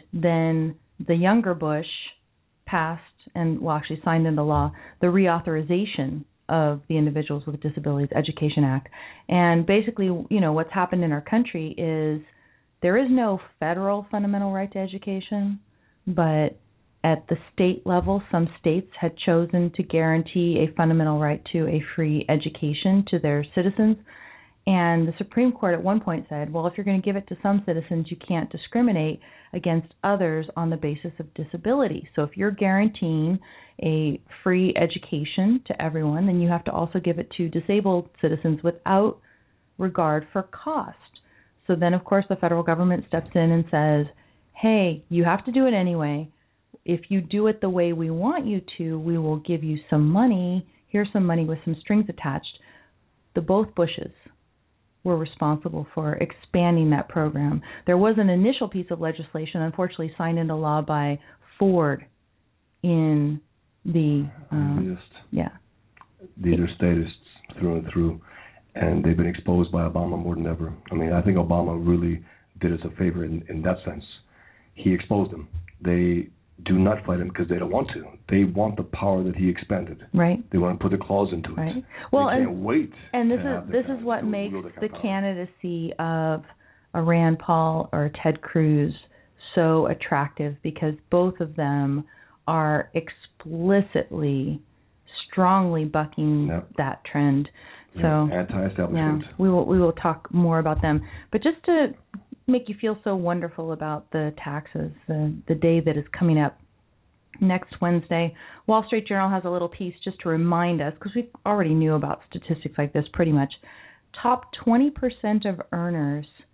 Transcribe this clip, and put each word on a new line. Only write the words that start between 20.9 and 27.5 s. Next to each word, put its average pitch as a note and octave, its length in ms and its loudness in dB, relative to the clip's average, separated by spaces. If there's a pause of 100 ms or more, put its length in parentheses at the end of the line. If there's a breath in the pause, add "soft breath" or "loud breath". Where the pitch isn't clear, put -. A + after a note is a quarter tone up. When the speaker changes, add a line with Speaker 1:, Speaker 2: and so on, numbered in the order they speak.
Speaker 1:
right D3+ 240 0 (100)
to D#3+ 140 0
a D3+ 160 0 (120)
free D3+ 340 0
education D#3 800 0
to F3+ 100 0
their D3 260 0 (100)
citizens. G#3+ 420 2 (720 loud breath)
And E3+ 420 4
the E3 80 -4
Supreme A#3+ 360 0
Court G3 220 0
at E3+ 80 -2
one G3+ 180 2
point E3 280 -4
said, D3+ 240 -6
"Well, E3 140 -2
if F3 100 -2
you're G3+ 80 -6
gonna G3 160 2
give G3 160 -2
it G3 120 -8
to F3+ 140 -8
some G3+ 220 2